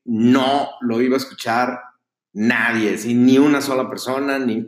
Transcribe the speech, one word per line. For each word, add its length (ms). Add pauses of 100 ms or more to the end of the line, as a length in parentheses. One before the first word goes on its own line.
no 600 (140)
lo 200
iba 140
a 20
escuchar 640 (540)
nadie, 640
¿sí? 160
Ni 240
una 240
sola 280
persona, 480
ni, 300